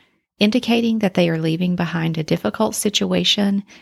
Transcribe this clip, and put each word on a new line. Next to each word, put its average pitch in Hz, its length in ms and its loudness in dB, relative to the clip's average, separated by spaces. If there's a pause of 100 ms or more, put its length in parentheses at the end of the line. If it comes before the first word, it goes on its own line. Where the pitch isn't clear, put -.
(380)
indicating 226 600 2
that 196 160 0
they 175 120 4
are 165 120 0
leaving 170 360 0
behind 165 440 -2
a 156 40 -2
difficult 214 520 -2
situation 202 880 0 (180)